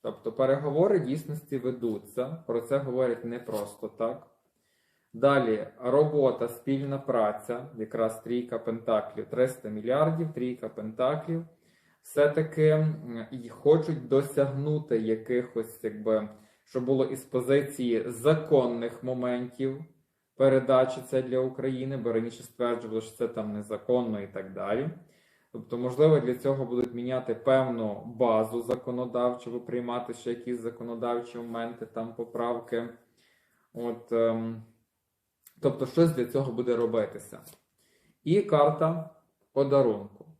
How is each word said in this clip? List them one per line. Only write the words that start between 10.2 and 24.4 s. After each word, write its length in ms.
трійка 360
пентаклів. 760
Все-таки, 680
м, 600
і 180
хочуть 600
досягнути 880
якихось, 880
якби, 440
щоб 200
було 200
із 180
позиції 840
законних 960
моментів 840
передачі 720
це 140
для 160
України, 580
бо 160
раніше 300
стверджували, 580
що 160
це 120
там 240
незаконно 680
і 60
так 260